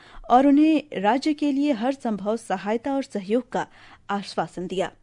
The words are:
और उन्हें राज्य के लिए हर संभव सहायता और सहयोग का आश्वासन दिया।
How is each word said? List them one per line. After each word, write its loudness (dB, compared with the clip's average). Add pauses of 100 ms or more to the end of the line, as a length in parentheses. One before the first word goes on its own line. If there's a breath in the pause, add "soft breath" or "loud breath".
(300 loud breath)
और 6
उन्हें 6 (120)
राज्य 0
के -2
लिए 0
हर -2
संभव -4
सहायता -4
और -2
सहयोग -4
का -4 (440 loud breath)
आश्वासन -6
दिया। -4 (100)